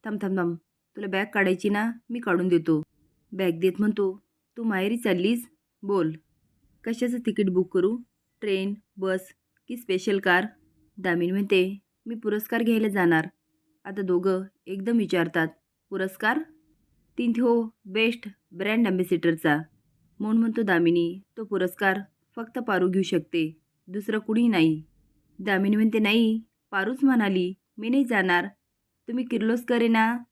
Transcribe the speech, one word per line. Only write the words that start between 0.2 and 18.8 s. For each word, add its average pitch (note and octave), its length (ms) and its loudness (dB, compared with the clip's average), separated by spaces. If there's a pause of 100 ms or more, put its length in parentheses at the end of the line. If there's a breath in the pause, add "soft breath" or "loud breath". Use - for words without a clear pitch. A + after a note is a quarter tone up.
थांब, F#3+ 160 0
थांब, F3 180 0 (400)
तुला G3+ 100 -8
बॅग F#3+ 280 -2
काढायची F#3+ 340 2
ना, G#3 240 0 (180)
मी A#3 100 -6
काढून F3+ 280 2
देतो." E3 340 2 (500)
बॅग F#3 260 -2
देत F3+ 200 2
म्हणतो, G3+ 440 0 (340)
"तू A#3 60 -10
माहेरी G#3 340 0
चाललीस? A3 520 0 (340)
बोल, F#3+ 300 0 (720)
कशाचं A#3 340 -2
तिकीट G#3+ 320 0
बुक F3+ 240 0
करू? F#3+ 220 2 (440)
ट्रेन, G3 340 -2 (220)
बस F#3 360 -4 (360)
की A#3+ 80 -10
स्पेशल G3 420 -2
कार?" F#3 280 2 (520)
दामिनी F3+ 340 0
म्हणते, G3 460 2 (280)
"मी A#3 80 -8
पुरस्कार G#3+ 480 -4
घ्यायला A3 260 2
जाणार." E3+ 400 2 (560)
आता G3 180 -8
दोघं F#3 400 0 (240)
एकदम G3 300 -2
विचारतात, E3 520 0 (420)
"पुरस्कार?" G3 480 -2 (800)
तीन A#3+ 120 0
हो, A#3 540 0
बेस्ट A3 440 -2 (240)
ब्रँड G#3 340 0